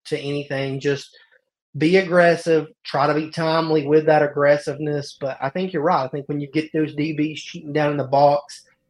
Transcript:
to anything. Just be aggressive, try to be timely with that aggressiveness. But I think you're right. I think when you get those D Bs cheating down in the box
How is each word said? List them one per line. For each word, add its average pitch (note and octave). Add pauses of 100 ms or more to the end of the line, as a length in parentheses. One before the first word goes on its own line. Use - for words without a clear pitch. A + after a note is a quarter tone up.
to D3+
anything. C#3
Just C#3 (580)
be D#3+
aggressive, E3+ (160)
try C#3+
to D3+
be D#3
timely D#3+
with D3+
that D3+
aggressiveness. C#3+
But C3+
I -
think F#3
you're D#3
right. D#3
I C3
think C#3+
when D3
you C#3+
get D#3
those D3+
D D3
Bs D3+
cheating D#3
down D3
in D3
the C#3
box C#3+ (240)